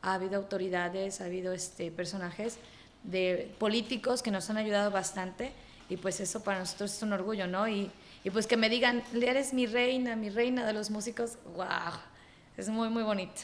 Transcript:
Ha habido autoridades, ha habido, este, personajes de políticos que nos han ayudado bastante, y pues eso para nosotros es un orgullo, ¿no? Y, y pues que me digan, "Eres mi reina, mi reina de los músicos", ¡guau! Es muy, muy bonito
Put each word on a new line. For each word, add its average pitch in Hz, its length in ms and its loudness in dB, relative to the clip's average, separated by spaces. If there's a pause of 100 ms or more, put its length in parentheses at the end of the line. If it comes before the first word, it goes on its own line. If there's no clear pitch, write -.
Ha 190 120 2
habido 190 240 0
autoridades, 190 800 0
ha 190 60 -6
habido, 180 260 -2
este, 175 400 -4
personajes 185 680 -4 (460)
de 180 560 0
políticos 240 640 2
que 226 80 0
nos 190 180 -2
han 214 80 0
ayudado 208 320 2
bastante, 190 640 -2 (380)
y 185 80 -2
pues 185 240 -2
eso 208 220 -4
para 196 160 0
nosotros 196 360 -4
es - 80 -6
un 208 100 2
orgullo, 196 320 0
¿no? 190 220 0
Y, 202 240 -2 (320)
y 196 60 -2
pues 214 180 0
que 233 100 4
me 220 120 6
digan, 240 340 4 (100)
"Eres 254 400 2
mi 254 120 4
reina, 247 500 2
mi 214 140 -2
reina 240 360 2
de 214 80 2
los 214 160 -2
músicos", 226 480 -2 (180)
¡guau! 170 380 -2 (640)
Es 190 120 -2
muy, 226 200 2
muy 226 140 2
bonito 202 400 0